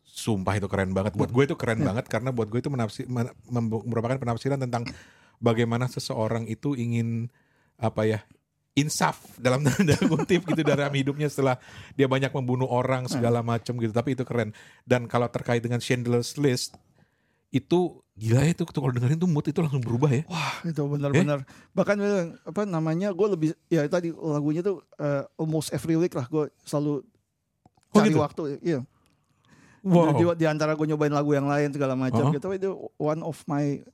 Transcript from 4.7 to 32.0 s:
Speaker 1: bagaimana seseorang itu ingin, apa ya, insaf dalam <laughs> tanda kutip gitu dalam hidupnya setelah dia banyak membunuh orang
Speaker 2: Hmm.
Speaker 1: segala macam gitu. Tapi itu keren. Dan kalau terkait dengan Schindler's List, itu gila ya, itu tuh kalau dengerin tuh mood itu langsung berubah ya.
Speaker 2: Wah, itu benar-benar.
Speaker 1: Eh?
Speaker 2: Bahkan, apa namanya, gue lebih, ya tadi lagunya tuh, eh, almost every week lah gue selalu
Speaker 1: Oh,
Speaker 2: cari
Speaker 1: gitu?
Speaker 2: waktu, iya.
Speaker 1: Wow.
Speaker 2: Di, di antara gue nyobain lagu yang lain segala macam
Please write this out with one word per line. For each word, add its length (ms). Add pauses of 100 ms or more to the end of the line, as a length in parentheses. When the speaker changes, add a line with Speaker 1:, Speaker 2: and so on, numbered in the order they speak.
Speaker 1:
bagaimana 480
seseorang 640
itu 260
ingin, 560 (460)
apa 320
ya, 120 (540)
insaf 480 (140)
dalam 260
<laughs> 60
tanda 320
kutip 440
gitu 200
dalam 260
hidupnya 380
setelah 320 (340)
dia 140
banyak 240
membunuh 340
orang 400
Speaker 2:
Hmm. 60
Speaker 1:
segala 320
macam 320
gitu. 160
Tapi 240
itu 80
keren. 320 (260)
Dan 240
kalau 220
terkait 320
dengan 180
Schindler's 580
List, 440 (680)
itu 300 (320)
gila 300
ya, 100
itu 120
tuh 120
kalau 160
dengerin 260
tuh 100
mood 180
itu 140
langsung 200
berubah 320
ya. 140
Speaker 2:
Wah, 280 (100)
itu 200
benar-benar. 560
Speaker 1:
Eh? 80 (240)
Speaker 2:
Bahkan, 240 (480)
apa 200
namanya, 480
gue 180
lebih, 200 (160)
ya 200
tadi 240
lagunya 520
tuh, 200 (140)
eh, 260 (140)
almost 340
every 260
week 160
lah 140
gue 240 (100)
selalu 460 (840)
Speaker 1:
Oh, 80
Speaker 2:
cari 140
Speaker 1:
gitu? 100
Speaker 2:
waktu, 220 (180)
iya. 220 (1000)
Speaker 1:
Wow. 320
Speaker 2:
Di, 140 (100)
di 100
antara 280
gue 100
nyobain 260
lagu 220
yang 140
lain 260
segala 240
macam 300